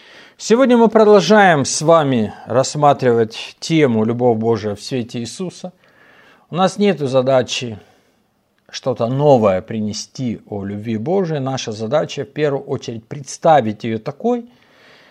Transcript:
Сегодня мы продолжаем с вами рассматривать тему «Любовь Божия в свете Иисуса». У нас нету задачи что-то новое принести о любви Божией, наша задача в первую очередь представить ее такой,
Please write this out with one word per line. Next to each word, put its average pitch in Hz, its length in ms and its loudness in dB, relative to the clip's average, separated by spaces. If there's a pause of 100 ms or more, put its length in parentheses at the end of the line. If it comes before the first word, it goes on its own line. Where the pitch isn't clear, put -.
(360)
Сегодня 240 420 2
мы 226 100 6
продолжаем 202 800 6
с - 160 -6
вами 139 500 2 (140)
рассматривать 127 1120 0
тему 131 440 0
«Любовь 120 340 0
Божия 107 360 -2
в - 80 -18
свете 123 380 -8
Иисуса». 175 520 -12 (760)
У 147 80 -10
нас 185 220 -2
нету 170 300 0
задачи 127 680 -2 (920)
что-то 123 380 -4
новое 123 540 4
принести 107 840 -8
о 101 160 -8
любви 107 320 -6
Божией, 160 440 -4
наша 131 320 -8
задача 135 520 -4
в - 80 -20
первую 139 300 -2
очередь 120 420 -10
представить 139 800 -2
ее 110 140 -4
такой, 233 500 -6 (640)